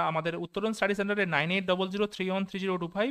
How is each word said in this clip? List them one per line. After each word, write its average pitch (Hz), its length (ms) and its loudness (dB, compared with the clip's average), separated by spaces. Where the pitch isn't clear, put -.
আমাদের 160 300 0
উত্তরণ 196 360 -2
স্টাডি 202 220 2
সেন্টারে 202 320 0
নাইন 156 240 2
এইট 190 160 2
ডবল 185 220 2
জিরো 208 180 0
থ্রি 190 200 -6
ওয়ান 190 180 0
থ্রি 190 160 -8
জিরো 190 160 0
টু 170 120 -4
ফাইভ 208 220 -2